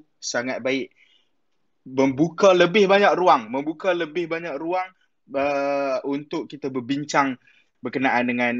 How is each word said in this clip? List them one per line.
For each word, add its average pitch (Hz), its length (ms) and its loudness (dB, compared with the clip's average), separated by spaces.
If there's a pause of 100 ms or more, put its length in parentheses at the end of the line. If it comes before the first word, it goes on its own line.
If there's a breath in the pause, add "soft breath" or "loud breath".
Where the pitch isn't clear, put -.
(200)
sangat 123 400 -6
baik. 131 320 -4 (960)
Membuka 135 640 2
lebih 180 360 4
banyak 196 280 6
ruang, 156 320 4
membuka 156 480 -4
lebih 165 320 -4
banyak 165 320 -8
ruang, 180 280 -4 (480)
uh, 139 680 -2
untuk 143 480 -6
kita 147 160 -10
berbincang 135 720 -2 (400)
berkenaan 123 480 0
dengan, 123 320 -2